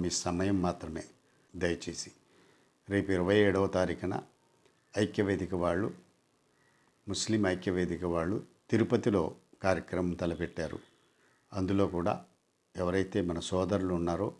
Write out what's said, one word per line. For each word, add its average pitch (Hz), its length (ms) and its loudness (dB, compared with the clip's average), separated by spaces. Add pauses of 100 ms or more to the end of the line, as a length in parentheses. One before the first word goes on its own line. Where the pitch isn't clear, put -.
మీ 87 160 0
సమయం 92 460 0
మాత్రమే. 82 420 -4 (500)
దయచేసి 85 560 -4 (800)
రేపు 98 240 0
ఇరవై 92 260 4
ఏడవ 98 300 4
తారీఖున 90 460 0 (800)
ఐక్యవేదిక 101 600 0
వాళ్ళు, 87 340 0 (1160)
ముస్లిం 104 400 0
ఐక్యవేదిక 90 580 0
వాళ్ళు 85 320 0 (320)
తిరుపతిలో 107 540 2 (400)
కార్యక్రమం 90 520 0
తలపెట్టారు. 82 640 -6 (760)
అందులో 98 340 2
కూడా 85 280 0 (600)
ఎవరైతే 92 480 0
మన 85 180 -2
సోదరులు 92 540 0
ఉన్నారో 85 340 -2 (120)